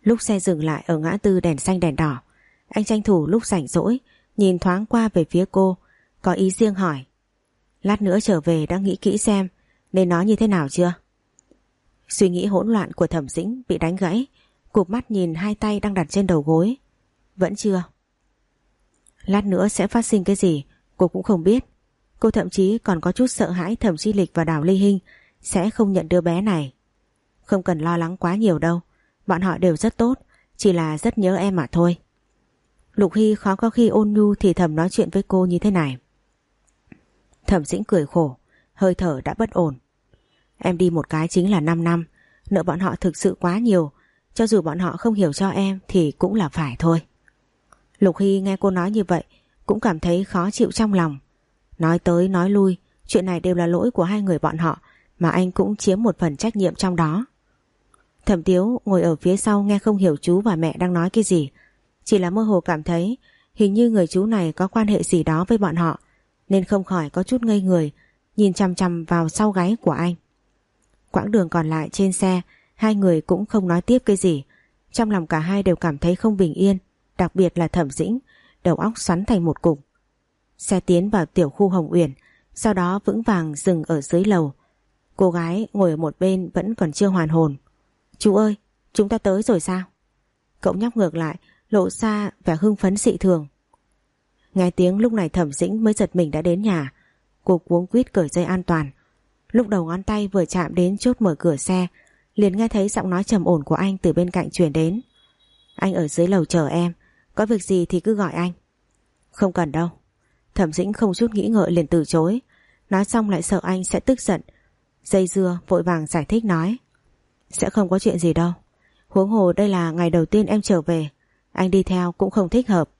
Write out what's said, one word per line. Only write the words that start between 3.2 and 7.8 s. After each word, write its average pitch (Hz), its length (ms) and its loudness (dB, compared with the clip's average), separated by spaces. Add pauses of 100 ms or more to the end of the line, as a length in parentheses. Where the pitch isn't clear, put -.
lúc 220 180 0
rảnh 160 220 -2
rỗi 220 320 -2 (380)
nhìn 185 220 4
thoáng 190 260 0
qua 226 280 0
về 165 160 2
phía 180 220 2
cô, 190 260 2 (440)
có 185 100 0
ý 190 200 0
riêng 214 220 0
hỏi, 165 320 -4 (760)